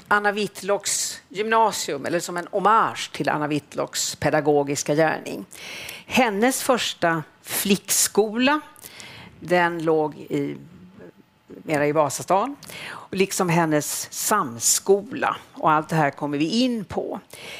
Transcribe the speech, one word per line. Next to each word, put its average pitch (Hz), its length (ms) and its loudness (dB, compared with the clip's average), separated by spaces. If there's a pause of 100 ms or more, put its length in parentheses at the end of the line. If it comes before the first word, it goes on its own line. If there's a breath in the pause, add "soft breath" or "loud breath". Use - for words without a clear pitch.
Anna 208 240 2
Whitlocks - 960 -4
gymnasium, 208 760 0
eller 165 140 0
som 175 160 -6
en 175 140 -6
hommage 202 600 2
till 143 160 -4
Anna 151 180 0
Whitlocks - 680 -4
pedagogiska 147 800 2
gärning. 156 500 0 (600 loud breath)
Hennes 233 560 2
första 170 600 0 (200)
flickskola, 220 1160 2 (800 loud breath)
den 170 440 2
låg 156 320 2
i, 143 400 -4 (920)
mera 147 400 -2
i 147 60 2
Vasastan, 175 640 0 (320 loud breath)
och - 280 -12
liksom 190 320 2
hennes 160 640 2
samskola. 196 1200 0 (180)
Och 170 160 2
allt 151 180 4
det 165 80 -2
här 147 140 4
kommer 147 280 -4
vi 165 240 0
in 240 220 -2
på. - 360 -6 (400 loud breath)